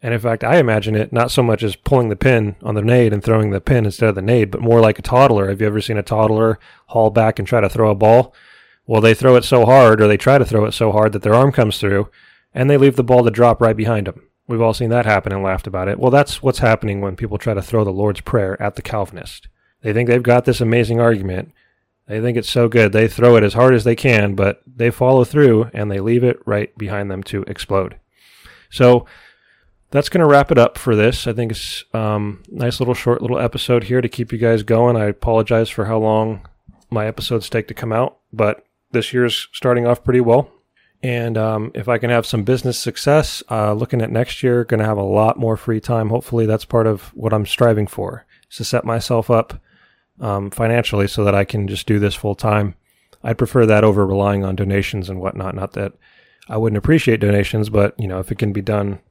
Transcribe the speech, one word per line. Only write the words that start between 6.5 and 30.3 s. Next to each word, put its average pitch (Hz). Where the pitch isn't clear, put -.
haul 110
back 110
and 98
try 120
to 98
throw 110
a 104
ball? 107
Well, 110
they 113
throw 127
it 120
so 120
hard, 120
or 107
they 104
try 135
to 127
throw 107
it 107
so 110
hard 107
that 101
their 107
arm 131
comes 113
through, 101
and 131
they 143
leave 135
the 131
ball 123
to 117
drop 117
right 117
behind 110
them. -
We've 117
all 113
seen 117
that 117
happen 101
and 98
laughed 95
about 92
it. 101
Well, 123
that's 143
what's 135
happening 110
when 98
people 104
try 117
to 95
throw 110
the 101
Lord's 98
Prayer 98
at 101
the -
Calvinist. -
They 110
think 120
they've 123
got 120
this 123
amazing 117
argument. 98
They 107
think 120
it's 107
so 120
good. 110
They 110
throw 120
it 110
as 104
hard 123
as 113
they 117
can, 104
but 98
they 120
follow 127
through, 117
and 107
they 98
leave 117
it 123
right 104
behind 101
them 98
to 98
explode. -
So 123
that's 147
gonna 170
wrap 143